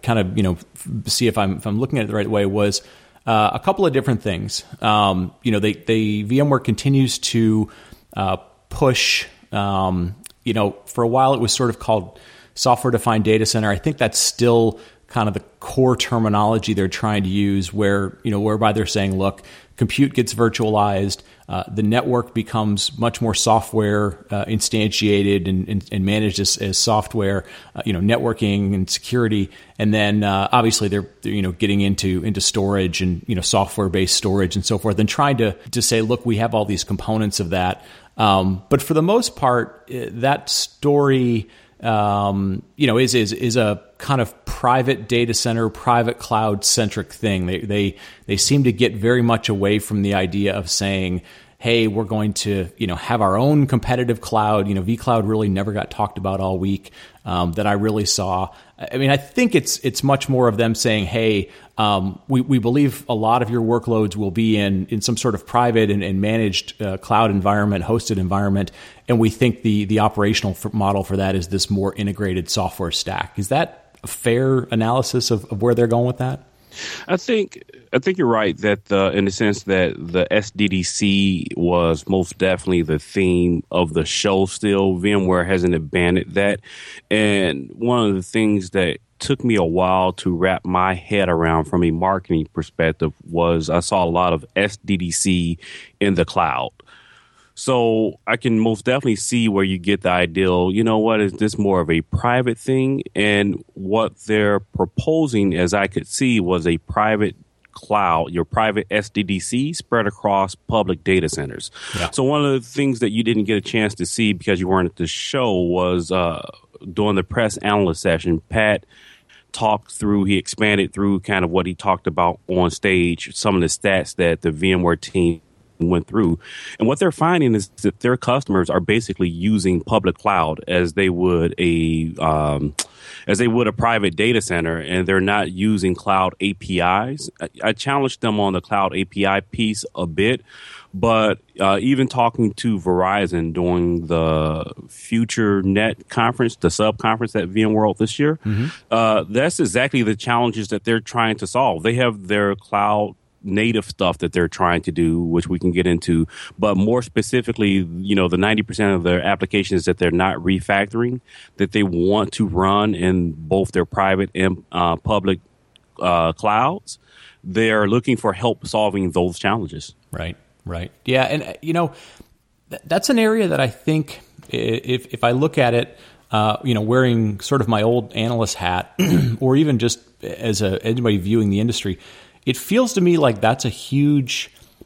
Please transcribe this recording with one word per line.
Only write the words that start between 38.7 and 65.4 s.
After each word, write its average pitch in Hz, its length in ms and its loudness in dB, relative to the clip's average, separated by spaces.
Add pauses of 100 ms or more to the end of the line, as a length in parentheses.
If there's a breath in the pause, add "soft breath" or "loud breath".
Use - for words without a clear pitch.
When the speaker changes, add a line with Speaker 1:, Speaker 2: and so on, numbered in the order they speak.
Speaker 1:
for - 140 -2
the 156 80 4
most 214 320 0
part, 123 580 -2
uh, 120 200 -8
that 135 360 -2
story 135 1000 2 (360 soft breath)
um, 101 800 0 (140)
you 143 100 2
know, 117 120 4
is, 127 160 2
is, 107 180 0
is 120 240 -2
a 104 260 2 (160)
kind 135 220 -2
of - 260 -6
private 123 600 0
data 120 260 0
center, 113 340 0
private 120 500 0
cloud 110 460 -2
centric - 480 -2
thing. 95 340 -2
They, 92 140 -2
they, 101 360 -2 (300 loud breath)
they 101 100 -2
seem 139 280 2
to 120 80 4
get 113 220 2
very 120 280 2
much 117 260 2
away 101 300 2
from 101 240 -2
the 101 120 0
idea 95 400 0
of 98 160 -6
saying, 95 520 -2 (360 loud breath)
"Hey, 117 280 2
we're 107 180 -2
going 104 300 -2
to, 98 420 -2
you 107 100 -4
know, 87 100 -2
have 117 260 -2
our 95 160 4
own 143 280 4
competitive 123 540 0
cloud." 107 480 0
You 101 60 0
know, 95 80 0
vCloud 110 460 0
really 107 200 0
never 98 240 0
got - 180 -6
talked - 280 -4
about 95 220 -2
all 95 180 -2
week, 98 340 -4 (320 loud breath)
um, 87 280 -2
that 101 140 -4
I 104 60 2
really 104 340 0
saw. 92 480 -2 (220 loud breath)
I - 220 -8
mean, 135 120 2
I 143 60 4
think 226 380 0
it's, - 240 0
it's - 240 -4
much 139 260 0
more 127 200 4
of 107 80 2
them 113 180 0
saying, 107 320 0
"Hey, 110 440 0 (280 loud breath)
um, 98 500 0
we, 131 120 2
we 131 180 2
believe 127 500 0
a 123 60 0
lot 110 280 2
of 110 80 -2
your 117 120 0
workloads 110 540 2
will 104 140 -2
be 110 260 2
in, 98 300 0
in 110 140 -4
some 113 160 -2
sort 113 180 0
of - 120 -8